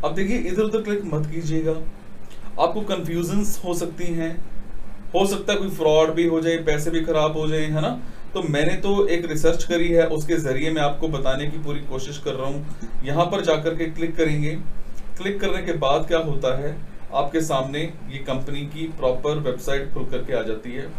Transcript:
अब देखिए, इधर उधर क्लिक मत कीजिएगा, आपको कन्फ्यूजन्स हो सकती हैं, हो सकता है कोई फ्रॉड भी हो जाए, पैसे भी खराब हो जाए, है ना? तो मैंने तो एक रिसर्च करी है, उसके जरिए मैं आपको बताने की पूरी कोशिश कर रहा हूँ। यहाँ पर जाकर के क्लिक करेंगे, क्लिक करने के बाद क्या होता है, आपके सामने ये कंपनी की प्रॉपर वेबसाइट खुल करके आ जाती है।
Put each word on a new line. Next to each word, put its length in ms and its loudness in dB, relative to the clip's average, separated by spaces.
अब 100 -2
देखिए, 240 0
इधर 240 0
उधर 200 0
क्लिक 220 -4
मत 220 -2
कीजिएगा, 560 -2
आपको 200 2
कन्फ्यूजन्स 840 0
हो 100 -2
सकती 300 -4
हैं, 580 0
हो 160 2
सकता 260 -2
है 60 0
कोई 120 -2
फ्रॉड 400 4
भी 160 2
हो 140 2
जाए, 160 0
पैसे 340 0
भी 140 0
खराब 320 2
हो 120 0
जाए, 120 0
है 200 0
ना? 200 -2
तो 80 -2
मैंने 320 2
तो 320 4
एक 200 2
रिसर्च 380 4
करी 240 2
है, 180 6
उसके 300 0
जरिए 340 0
मैं 120 0
आपको 260 2
बताने 420 0
की 80 -2
पूरी 220 -2
कोशिश 380 -4
कर 160 -4
रहा 120 -4
हूँ। 200 -2
यहाँ 220 2
पर 140 -2
जाकर 340 2
के 100 0
क्लिक 320 0
करेंगे, 340 4
क्लिक 240 -2
करने 220 0
के 100 -2
बाद 360 2
क्या 100 2
होता 400 0
है, 200 -2
आपके 260 0
सामने 400 -2
ये 100 -8
कंपनी 420 -2
की 280 -6
प्रॉपर 500 0
वेबसाइट 560 0
खुल 100 2
करके 280 0
आ 100 0
जाती 300 -4
है। 260 -8